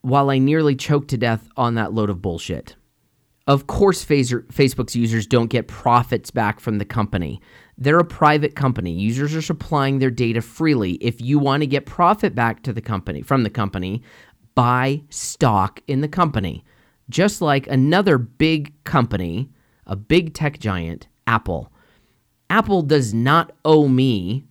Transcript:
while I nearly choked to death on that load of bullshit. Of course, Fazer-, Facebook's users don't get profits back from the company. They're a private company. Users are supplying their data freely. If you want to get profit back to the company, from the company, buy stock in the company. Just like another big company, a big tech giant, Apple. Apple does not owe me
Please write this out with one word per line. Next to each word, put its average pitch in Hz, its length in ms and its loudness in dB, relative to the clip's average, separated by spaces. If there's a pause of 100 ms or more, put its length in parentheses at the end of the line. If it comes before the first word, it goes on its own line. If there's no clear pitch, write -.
while 139 260 2
I 135 80 2
nearly 147 360 2
choked 147 360 -2
to 131 60 -2
death 113 400 -2
on 117 200 -2
that 104 180 -4
load 107 160 0
of 90 100 -6
bullshit. 85 540 -8 (720)
Of 139 220 0
course, - 360 2
Fazer-, 127 440 0
Facebook's 127 480 0
users 113 320 0
don't 120 180 2
get 113 220 -4
profits 120 640 0
back 107 260 -2
from 110 200 -4
the 101 60 -4
company. 101 560 -4 (380)
They're 147 220 4
a 170 40 2
private 151 520 2
company. 104 340 -2
Users 117 460 -2
are 160 40 -2
supplying 139 600 -2
their 131 100 2
data 117 320 -2
freely. 120 520 0
If - 260 -4
you 131 180 0
want 139 240 2
to 143 60 -2
get 139 180 -2
profit 185 480 0
back 117 300 -2
to 120 80 -4
the 113 80 -6
company, 87 420 -6
from 131 220 0
the 104 40 -2
company, 101 540 -4 (540)
buy 127 520 0
stock - 800 -2
in 135 140 -2
the 147 80 -4
company. 131 560 -2 (440)
Just 190 320 0
like 143 280 0
another 151 500 2
big 151 640 -2
company, 101 680 -2 (340)
a 95 80 -6
big 156 400 0
tech 147 240 -6
giant, 85 480 -6 (220)
Apple. 98 440 -4 (800)
Apple 196 320 2
does 139 320 2
not 143 380 2 (120)
owe 156 220 6
me 127 640 0